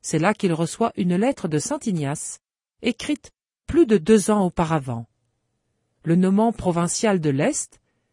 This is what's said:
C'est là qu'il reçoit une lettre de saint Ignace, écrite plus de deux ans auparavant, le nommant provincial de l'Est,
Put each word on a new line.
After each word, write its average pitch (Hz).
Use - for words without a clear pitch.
C'est -
là 180
qu'il 180
reçoit 170
une 180
lettre 220
de 151
saint 285
Ignace, 156
écrite -
plus 330
de 220
deux 202
ans 208
auparavant, 147
le 160
nommant 196
provincial 180
de 151
l'Est, 147